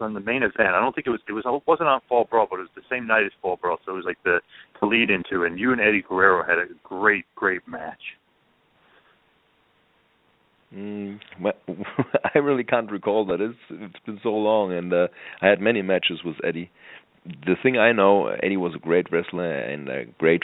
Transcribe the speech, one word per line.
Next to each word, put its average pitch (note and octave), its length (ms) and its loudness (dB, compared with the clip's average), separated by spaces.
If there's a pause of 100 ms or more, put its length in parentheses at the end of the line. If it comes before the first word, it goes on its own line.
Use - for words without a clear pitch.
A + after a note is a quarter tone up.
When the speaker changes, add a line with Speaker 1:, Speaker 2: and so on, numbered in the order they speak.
Speaker 1:
on A2 140 -6
the G2+ 60 -8
main A#2 220 -2
event. G2+ 320 2
I F#2 60 4
don't A#2+ 120 2
think - 140 -6
it C3 40 -2
was, A2+ 180 -2
it G#2+ 40 -8
was, G#2 140 -6
it C3 180 -2
wasn't E3 240 2
on C3+ 200 2
Fall A#2+ 200 2
Brawl, A2 220 2
but F#2 80 -6
it F#2+ 40 -10
was F2 120 -14
the F#2+ 160 -18
same B2 160 -6
night A2 180 4
as G2 60 -2 (100)
Fall F2+ 160 -2
Brawl, F2 300 -2
so F#2+ 60 -8
it - 20 -6
was F#2 100 -8
like F2+ 200 -6
the, F2 160 2 (400)
the G#2+ 80 2
lead A2+ 220 2
into F2+ 340 0
it. E2+ 80 0
And F2+ 80 -10
you A#2+ 100 2
and B2 100 0
Eddie G#2 220 2
Guerrero F#2 400 2
had E2+ 160 2
a F2 80 -2 (160)
great, G2 420 0 (120)
great F#2+ 320 0
match. D#2+ 320 -12 (2750)
Speaker 2:
Mm, G2+ 460 -10 (200)
well, F#2+ 120 -2 (160)
<laughs> - 680 -6
I D#3 40 4
really C#3+ 260 0
can't A2+ 260 -2
recall G#2 360 0
that. F2+ 140 -2
It's, A#2 160 -4 (140)
it's F2 340 -16
been G#2+ 200 -12
so A#2+ 60 0
long, G#2+ 420 2
and, F2 200 -4
uh, F2 140 4 (340)
I F#2+ 60 2
had G2 140 6
many G#2+ 220 2
matches F#2 420 0
with E2 180 -6
Eddie. E2+ 300 -4 (520)
The F2 380 -2
thing B2+ 160 2
I A2+ 140 6
know, G2 340 6
Eddie E2+ 300 -2
was F2 180 -2
a D2+ 60 -12
great E2+ 320 2
wrestler F2 400 -2
and C#2 360 -6
a C2 180 -6 (120)
great E2 260 4